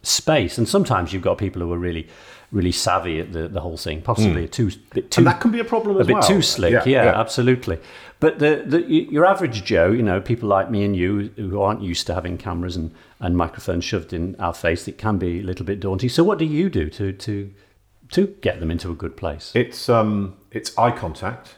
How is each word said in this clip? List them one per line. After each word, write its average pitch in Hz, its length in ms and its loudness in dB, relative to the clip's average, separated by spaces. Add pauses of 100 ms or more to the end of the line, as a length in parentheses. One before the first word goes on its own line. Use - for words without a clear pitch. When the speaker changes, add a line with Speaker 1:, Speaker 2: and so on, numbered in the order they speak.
Speaker 1:
space. - 560 0
And 117 100 2
sometimes 107 460 2
you've 95 160 -4
got 87 80 2
people 95 240 -4
who 85 120 -4
are 87 60 -2
really, 85 280 -4 (440)
really 90 200 2
savvy 87 480 0
at 87 140 -8
the, 82 140 -4
the 87 140 -6
whole 82 160 -10
thing, 78 240 -6
possibly 101 420 2
Speaker 2:
Mm. - 20 -4
Speaker 1:
a - 20 -12
too, 110 220 0 (240)
bit - 120 0
Speaker 2:
And - 60 -10
Speaker 1:
too, 175 120 6
Speaker 2:
that - 180 4
can 233 80 2
be 226 100 0
a 233 40 -4
problem 220 340 0
Speaker 1:
a 190 40 4
Speaker 2:
as 156 60 4
Speaker 1:
bit 190 60 4
Speaker 2:
well. 208 100 2
Speaker 1:
too 190 200 6
slick. 123 300 2
Speaker 2:
Yeah, 117 120 4
Speaker 1:
Yeah, 127 200 4
Speaker 2:
yeah. - 140 4
Speaker 1:
absolutely. 120 600 0 (400)
But 156 200 2
the, 147 260 4
the, 139 160 2
y-, 160 280 2
your 156 160 4
average 170 400 2
Joe, 90 260 4
you 120 120 2
know, 95 180 0
people 113 260 -2
like 98 220 2
me 104 160 0
and 101 100 0
you 101 400 0
who 101 260 -6
aren't 101 200 0
used 87 260 -4
to 85 60 -4
having 87 240 -4
cameras 87 400 -6
and, 80 140 -6 (280)
and 87 160 0
microphones 87 500 -2
shoved 92 280 -4
in 90 260 -6
our 87 140 -2
face, 87 340 -2
it - 120 -12
can 107 180 0
be 87 220 -2
a 101 40 -8
little 92 220 -6
bit 101 160 -4
daunting. 95 280 -2
So 165 140 2
what 196 140 2
do 160 80 0
you 156 240 0
do 82 220 -2
to, 98 200 -6
to, 101 380 -8 (640)
to 190 160 2 (140)
get 76 180 -2
them 80 100 -2
into 85 220 -4
a 85 40 -6
good 82 220 -10
place? 78 380 -8
Speaker 2:
It's, - 340 -2
um, 107 460 2 (160)
it's - 260 -8
eye 120 140 2
contact. - 680 -8